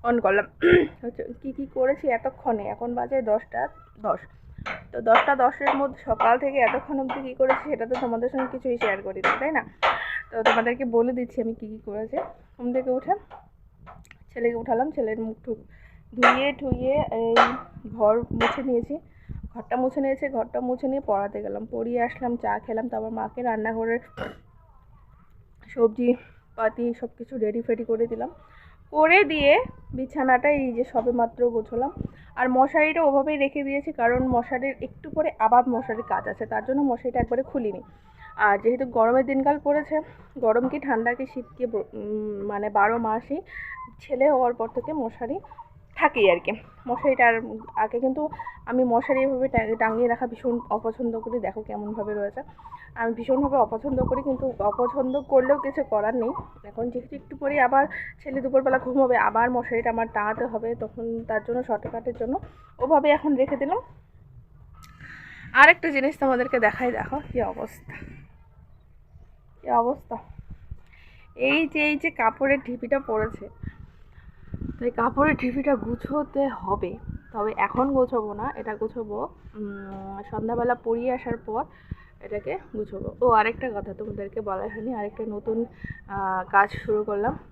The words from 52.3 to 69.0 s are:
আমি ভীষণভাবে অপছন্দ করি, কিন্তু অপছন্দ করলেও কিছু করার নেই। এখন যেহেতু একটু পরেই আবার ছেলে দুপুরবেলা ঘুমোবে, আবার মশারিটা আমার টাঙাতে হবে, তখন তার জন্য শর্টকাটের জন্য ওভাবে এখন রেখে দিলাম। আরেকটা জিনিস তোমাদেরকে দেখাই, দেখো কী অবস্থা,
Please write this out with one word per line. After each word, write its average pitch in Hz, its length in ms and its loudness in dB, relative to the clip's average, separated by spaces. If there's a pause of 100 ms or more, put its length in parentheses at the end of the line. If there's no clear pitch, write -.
আমি 233 180 -2
ভীষণভাবে 269 440 0
অপছন্দ 247 420 0 (100)
করি, 262 120 -2
কিন্তু 269 240 -2 (140)
অপছন্দ 247 640 0
করলেও 262 360 4
কিছু 277 260 -4
করার 220 320 0
নেই। 240 160 0 (320)
এখন 233 260 -6
যেহেতু 247 260 -10
একটু - 220 -14
পরেই 285 220 0
আবার 269 240 6 (380)
ছেলে 269 200 -4
দুপুরবেলা 262 380 4
ঘুমোবে, 254 380 4
আবার 220 340 4
মশারিটা 240 380 0
আমার 226 180 -2
টাঙাতে 226 380 -2
হবে, 226 300 -4
তখন 233 280 -10 (240)
তার 214 200 -2
জন্য 240 160 -2
শর্টকাটের 220 540 -4
জন্য 240 180 -2 (440)
ওভাবে 285 300 4
এখন 294 260 4
রেখে 269 220 2
দিলাম। 311 220 -2 (1700)
আরেকটা 320 360 8
জিনিস 277 300 2
তোমাদেরকে 254 400 2
দেখাই, 247 320 2
দেখো 226 260 -4 (140)
কী 247 100 -2
অবস্থা, - 520 -8 (1700)